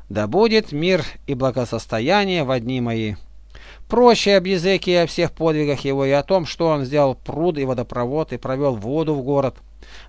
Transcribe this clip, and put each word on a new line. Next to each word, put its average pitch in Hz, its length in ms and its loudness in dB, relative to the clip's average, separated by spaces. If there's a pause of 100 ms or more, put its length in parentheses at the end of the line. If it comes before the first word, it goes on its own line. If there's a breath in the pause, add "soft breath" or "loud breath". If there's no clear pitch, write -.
«Да 107 180 -2
будет 208 460 2
мир 156 320 0 (220)
и 139 80 -4
благосостояние 131 1080 -2
во 127 160 -2
дни 127 200 -4
мои». 113 340 -2 (760 loud breath)
Проще 226 480 6
об 180 100 2
Иезекии 185 460 0
и 175 40 4
о 170 100 4
всех 165 260 -2
подвигах 151 480 0
его, 135 240 0
и 135 60 0
о 143 120 4
том, 190 220 0
что 165 240 -2
он 147 160 2
сделал 139 300 2
пруд 156 420 -2
и 139 80 -2
водопровод, 127 680 -4
и 127 40 -6
провел 131 400 -2
воду 147 380 -2
в 139 80 -4
город, 139 340 0 (520 loud breath)